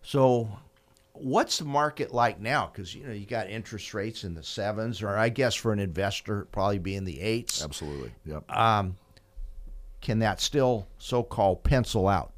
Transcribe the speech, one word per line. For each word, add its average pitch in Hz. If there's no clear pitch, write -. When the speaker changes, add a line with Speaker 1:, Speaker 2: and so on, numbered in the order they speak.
Speaker 1:
So 127
what's -
the 165
market 143
like 117
now? 117
'Cause, 92
you 139
know, 123
you 101
got 110
interest 107
rates 107
in 87
the 78
sevens, 107
or 104
I 107
guess 117
for 113
an 104
investor, 98
probably 101
be 95
in 98
the 85
eights. 113
Speaker 2:
Absolutely. 71
Yep. 76
Speaker 1:
Um, 104
can 110
that 104
still 127
so-called 113
pencil 113
out? 95